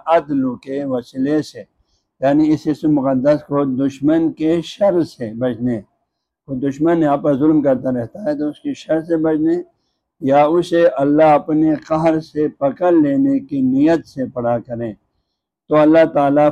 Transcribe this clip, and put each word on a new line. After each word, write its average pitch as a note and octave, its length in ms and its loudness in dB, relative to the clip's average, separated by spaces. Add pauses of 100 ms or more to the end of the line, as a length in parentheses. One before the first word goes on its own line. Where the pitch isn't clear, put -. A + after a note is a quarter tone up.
عدل D3 500 0
کے C3+ 280 -10
وسیلے C3+ 580 -4
سے، B2+ 180 -14 (640)
یعنی D3+ 320 2
اس D3+ 120 0
اسم D#3 260 -2
مقدس C3+ 560 2
کو C#3+ 180 -2
دشمن C#3 640 0
کے D#3+ 320 -2
شر F3+ 400 0
سے A2 300 -10
بچنے، A#2+ 480 -4 (640)
کوئی C3 140 -8
دشمن D#3+ 440 0
آپ C#3+ 200 0
پر C#3+ 140 2
ظلم D#3 240 2
کرتا C3 300 0
رہتا A2+ 340 -8
ہے D3+ 120 -2
تو D3+ 100 -4
اس D3 120 -10
کی C#3+ 140 -8
شر D#3 280 -4
سے E3+ 160 -2
بچنے، D#3+ 440 0 (600)
یا C#3+ 240 4
اسے E3+ 420 2
اللہ D3 360 2
اپنے D#3 520 2
قہر D#3+ 440 -2
سے D3+ 280 -4
پکڑ D#3 440 -2
لینے C#3 480 2
کی C#3 220 -6
نیت C#3 460 2
سے C3 180 -8
پڑھا A#2+ 340 -4
کریں A2+ 340 -10 (760)
تو D3+ 60 0
اللہ D#3 380 4
تعالیٰ D3 380 2